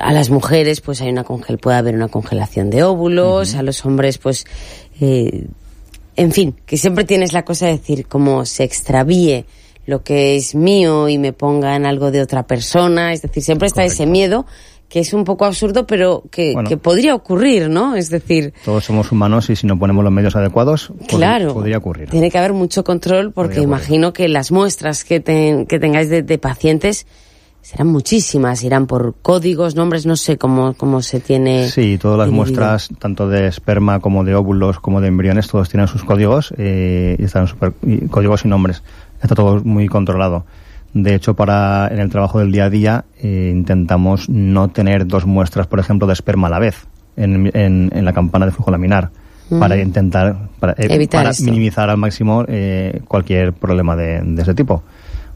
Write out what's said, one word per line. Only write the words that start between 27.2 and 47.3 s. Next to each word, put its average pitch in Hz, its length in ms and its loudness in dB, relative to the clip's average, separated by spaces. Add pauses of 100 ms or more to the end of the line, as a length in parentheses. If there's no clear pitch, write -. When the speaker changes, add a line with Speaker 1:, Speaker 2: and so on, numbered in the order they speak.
Speaker 1:
serán - 260 -4
muchísimas, 139 760 0
irán 131 240 0
por 123 340 -2
códigos, 175 540 0
nombres, 165 300 -2
no 165 120 2
sé 147 200 -2
cómo, 131 360 0
cómo 135 280 -2
se 123 200 -6
tiene 127 480 0
Speaker 2:
Sí, 104 280 2
todas 107 200 0
las 107 100 2
Speaker 1:
dividido. 107 180 2
Speaker 2:
muestras, 110 440 0 (100)
tanto 98 300 -4
de 98 180 2
esperma 101 540 0
como 98 240 0
de 98 100 2
óvulos, 98 460 0
como 98 180 0
de 98 80 2
embriones, 92 400 2
todos 98 220 0
tienen 98 180 2
sus 101 160 -6
códigos, 107 540 2
eh, 90 600 0
y - 60 -2
están 92 240 0
super-, 92 340 -4
y - 280 0
códigos 104 340 0
y 110 60 0
nombres. 95 340 0 (380)
Está - 120 0
todo 101 300 4
muy 104 240 0
controlado. 92 580 -2 (480)
De 101 220 2
hecho, 95 200 0
para, 101 540 2
en 107 100 -4
el 101 100 0
trabajo 101 300 0
del 98 120 2
día 98 140 2
a 98 40 2
día, 107 360 0 (160)
eh, 92 340 -2
intentamos 90 720 2
no 98 400 2
tener 98 400 0
dos 92 180 0
muestras, 95 400 0
por 98 140 -2
ejemplo, 101 260 0
de 95 80 2
esperma 92 340 0
a 85 40 -2
la 85 80 -2
vez 107 260 -2 (300)
en, 98 400 0